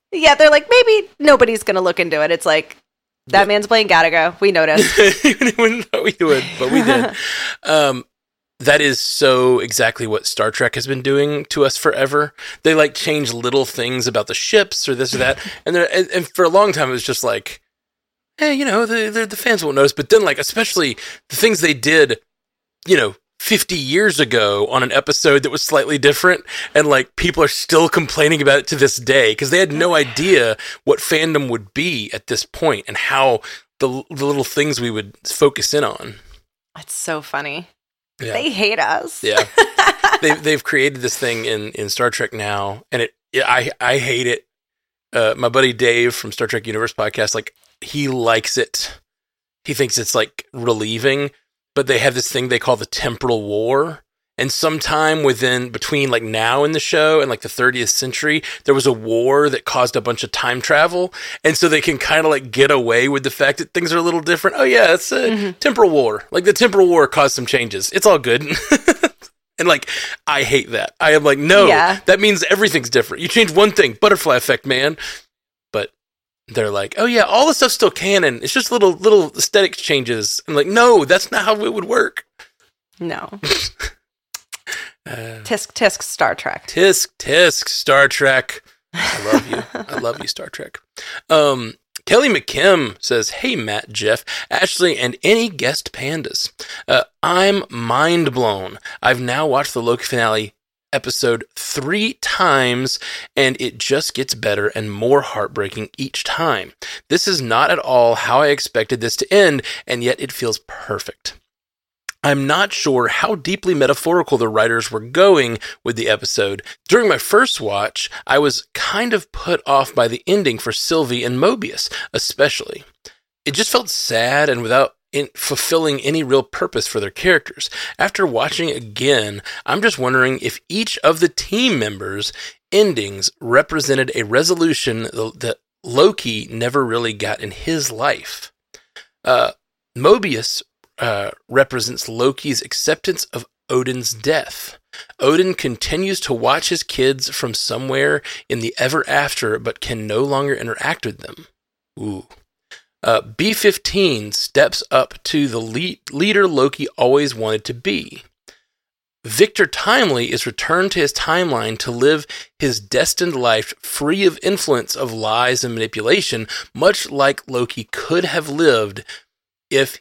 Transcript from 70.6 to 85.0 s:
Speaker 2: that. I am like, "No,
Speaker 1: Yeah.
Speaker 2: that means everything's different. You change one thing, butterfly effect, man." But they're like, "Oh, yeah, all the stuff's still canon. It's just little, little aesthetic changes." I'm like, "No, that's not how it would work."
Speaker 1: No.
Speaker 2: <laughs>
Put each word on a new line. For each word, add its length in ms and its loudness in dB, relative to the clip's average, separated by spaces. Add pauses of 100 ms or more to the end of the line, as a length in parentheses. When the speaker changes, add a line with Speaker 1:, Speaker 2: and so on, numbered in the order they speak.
Speaker 2:
that. 280 -4
I 140 4
am 100 6
like, 160 4
"No, 300 6
Speaker 1:
Yeah. 380 4
Speaker 2:
that 120 6
means 320 2
everything's 400 0
different. 320 0
You 60 -4
change 240 2
one 180 6
thing, 300 2
butterfly 360 4
effect, 300 0
man." 300 0 (760)
But 200 -4 (560)
they're 220 -2
like, 280 -4
"Oh, 60 2
yeah, 180 2
all 240 2
the 80 4
stuff's 200 2
still 160 2
canon. 520 0
It's 100 -6
just 200 -2
little, 200 4
little 440 4
aesthetic 400 0
changes." 720 -2
I'm 80 -4
like, 100 2
"No, 380 6
that's 260 2
not 140 -2
how 200 0
it 100 -2
would 100 -4
work." 400 -2 (720)
Speaker 1:
No. 460 -10
Speaker 2:
<laughs> 60 -2 (1500)